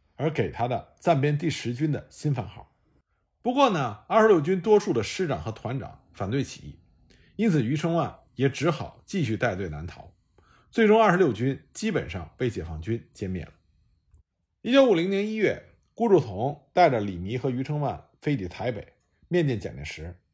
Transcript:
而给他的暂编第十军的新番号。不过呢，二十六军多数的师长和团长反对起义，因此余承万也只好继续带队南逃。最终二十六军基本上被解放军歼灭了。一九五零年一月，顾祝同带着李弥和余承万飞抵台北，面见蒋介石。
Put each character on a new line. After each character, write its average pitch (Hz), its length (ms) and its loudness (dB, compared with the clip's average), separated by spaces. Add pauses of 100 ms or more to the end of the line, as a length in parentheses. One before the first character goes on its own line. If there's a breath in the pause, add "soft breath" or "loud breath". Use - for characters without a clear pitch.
(160)
而 147 140 -2
给 113 220 -2
他 120 160 -4
的 - 320 -6
暂 165 200 2
编 147 180 2
第 160 120 0
十 120 240 -6
军 147 180 -4
的 120 200 -6
新 151 220 -2
番 110 140 -6
号。 - 280 -20 (640)
不 247 120 -2
过 269 180 6
呢， 131 360 -2
二 214 140 4
十 220 60 8
六 190 120 8
军 175 220 0
多 214 180 6
数 170 140 -2
的 117 80 2
师 180 260 -4
长 131 140 -4
和 113 100 -6
团 120 280 -8
长 - 340 -14
反 95 160 -6
对 135 140 -2
起 - 240 -12
义， 73 120 -18 (580 soft breath)
因 220 120 2
此 151 140 4
余 123 120 0
承 165 180 -2
万 147 260 -2 (160)
也 135 140 2
只 135 200 -2
好 143 360 -6
继 190 180 -2
续 110 140 -2
带 107 180 -2
队 92 140 -6
南 78 180 -10
逃。 - 240 -16 (580 soft breath)
最 220 180 4
终 214 140 8
二 208 100 6
十 170 60 0
六 175 140 4
军 123 300 -4 (120)
基 214 180 -4
本 - 180 -4
上 85 260 -12
被 127 140 -4
解 98 140 -8
放 78 180 -10
军 113 320 -8
歼 98 160 -8
灭 92 160 -6
了。 - 80 -20 (1080)
一 220 100 -4
九 269 140 8
五 226 100 4
零 170 140 0
年 196 180 -2
一 220 80 -6
月， 196 260 0 (320)
顾 226 160 -2
祝 190 100 8
同 107 540 -6
带 180 160 6
着 123 100 0
李 101 180 -4
弥 95 200 -6
和 135 120 -4
余 127 140 -4
承 147 160 -6
万 120 300 -6 (120)
飞 147 140 -2
抵 95 120 -6
台 104 240 -6
北， 104 220 -12 (340)
面 170 200 2
见 117 120 0
蒋 - 160 -8
介 67 80 -12
石。 80 360 -14 (140)